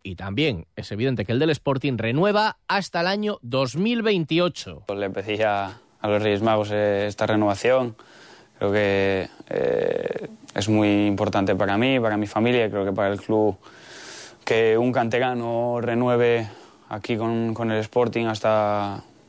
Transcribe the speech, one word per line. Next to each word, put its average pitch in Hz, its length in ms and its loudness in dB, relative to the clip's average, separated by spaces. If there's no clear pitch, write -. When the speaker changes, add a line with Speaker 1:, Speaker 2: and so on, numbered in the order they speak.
Speaker 1:
y 95 120 -10
también 101 520 -2
es - 160 -10
evidente 120 320 -2
que 117 80 -4
el 120 60 2
del 156 100 2
Sporting 135 480 -2
renueva 190 600 0
hasta 180 320 -2
el 170 60 0
año 208 340 -2
dos 123 340 -2
mil 226 280 0
veintiocho. 170 840 -2
Speaker 2:
Pues 101 100 -4
le 101 120 -2
pedí 101 320 -4
a, 101 400 -2
a 107 80 -6
los 104 160 2
Reyes 104 180 2
Magos, 107 300 2
eh, 104 340 2
esta 104 220 -2
renovación. 110 720 2
Creo 101 140 0
que, 98 560 2
eh, - 800 -2
es 104 140 -2
muy 104 380 4
importante 101 500 0
para 101 200 0
mí, 127 220 2
para 110 160 0
mi 104 100 0
familia, 113 440 2
creo 98 160 -2
que 98 80 -2
para 98 180 0
el 101 80 -4
club, 107 380 2
que 113 320 4
un 123 160 2
canterano 120 880 -2
renueve 120 680 2
aquí 107 300 -6
con, 113 360 -2
con 113 160 -2
el 107 120 0
Sporting 117 460 0
hasta 104 760 0